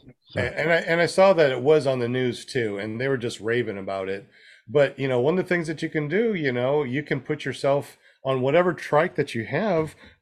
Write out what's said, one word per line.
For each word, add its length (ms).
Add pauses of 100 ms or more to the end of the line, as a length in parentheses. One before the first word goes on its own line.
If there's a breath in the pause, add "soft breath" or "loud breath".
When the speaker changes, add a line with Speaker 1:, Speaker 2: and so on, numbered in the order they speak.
(280)
Speaker 1:
Sorry. 200
Speaker 2:
and 240
I, 40
and 240
I 60
saw 260
that 180
it 100
was 280
on 100
the 100
news 360
too, 340
and 220
they 80
were 80
just 240
raving 380
about 300
it. 200 (400 soft breath)
But, 280
you 120
know, 120
one 160
of 80
the 40
things 180
that 160
you 60
can 180
do, 280
you 180
know, 320
you 180
can 180
put 240
yourself 520 (280 soft breath)
on 180
whatever 300
trike 440
that 180
you 120
have. 500 (260 loud breath)